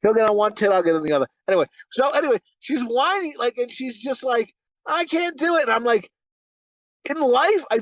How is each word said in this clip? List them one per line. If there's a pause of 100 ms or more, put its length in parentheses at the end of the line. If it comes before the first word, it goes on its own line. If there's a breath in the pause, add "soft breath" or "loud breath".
He'll
get
on
one
tit,
I'll
get
on
the
other. (220)
Anyway, (240 loud breath)
so
anyway, (220)
she's
whining,
like,
and
she's
just
like, (320)
I
can't
do
it.
And
I'm
like, (1000)
in
life,
I'd